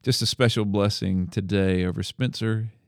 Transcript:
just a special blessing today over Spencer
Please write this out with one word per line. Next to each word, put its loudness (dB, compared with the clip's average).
just 0
a 0
special 2
blessing 0
today 0
over -2
Spencer -2